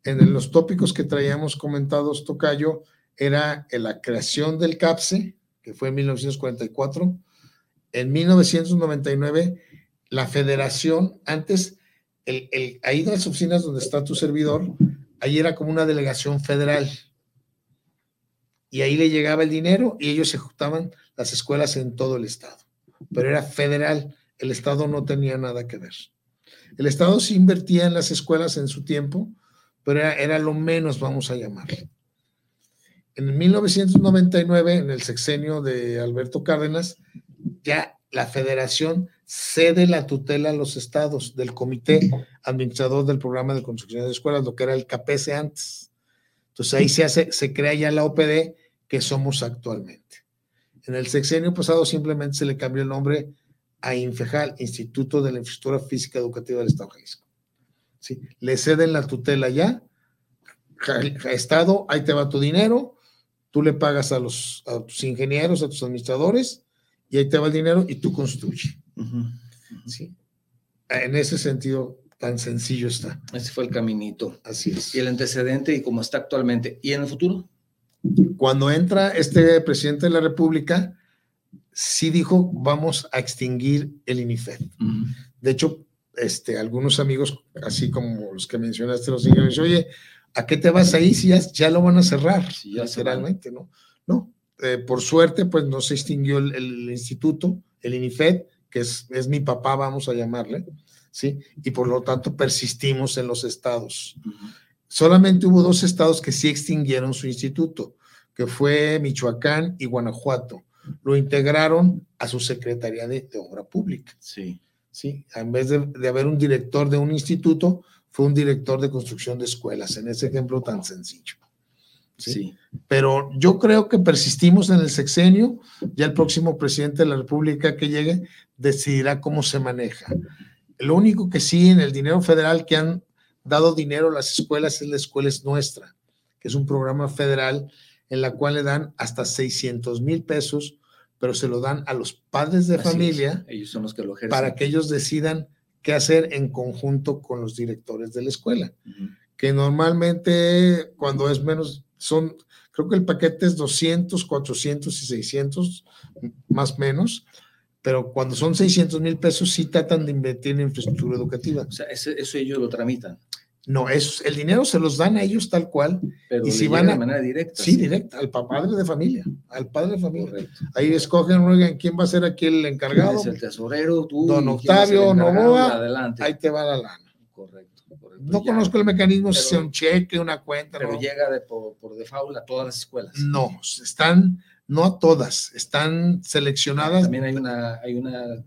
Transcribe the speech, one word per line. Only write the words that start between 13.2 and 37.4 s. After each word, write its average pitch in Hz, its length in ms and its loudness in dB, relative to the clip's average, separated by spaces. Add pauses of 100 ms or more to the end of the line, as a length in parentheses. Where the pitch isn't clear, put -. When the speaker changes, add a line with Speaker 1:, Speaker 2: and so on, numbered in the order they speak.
Speaker 1:
oficinas 170 380 0
donde 139 200 -6
está 143 200 -2
tu 143 100 -6
servidor, 151 640 -2 (460)
ahí 143 180 0
era 160 160 0
como 156 160 -4
una 160 160 0
delegación 143 520 -2
federal. 143 480 0 (1800)
Y 131 120 -6
ahí 139 160 2
le 160 120 4
llegaba 156 340 2
el 156 60 2
dinero 175 500 2
y 147 100 -2
ellos 156 240 0
ejecutaban 156 580 -6 (240)
las - 160 -6
escuelas 143 460 -2
en 127 180 -6
todo 131 220 -2
el 113 80 -6
estado. - 320 -14 (560)
Pero 123 160 0
era 147 120 2
federal, 143 720 -2 (240)
el 127 140 -6
estado 143 360 -2
no 147 180 -4
tenía 139 320 -2
nada 123 280 -6
que 117 120 -14
ver. 92 160 -18 (840)
El 135 80 0
estado 175 360 4
sí - 140 0
invertía 185 520 6
en 170 60 2
las 170 180 0
escuelas 160 460 0
en 139 100 -2
su 139 160 -10
tiempo, 147 480 -4 (520)
pero 143 160 0
era, 151 160 0
era 147 240 0
lo 156 140 0
menos, 160 460 -2
vamos 135 320 -4
a 127 60 -4
llamarle. 104 520 -12 (1300)
En 139 220 -2
mil 175 160 6
novecientos 190 480 4
noventa 185 400 6
y 170 40 0
nueve, 175 300 4
en 143 140 0
el 131 120 -4
sexenio 147 600 -4
de 120 400 -4
Alberto 123 420 -6
Cárdenas, 156 540 -2 (640)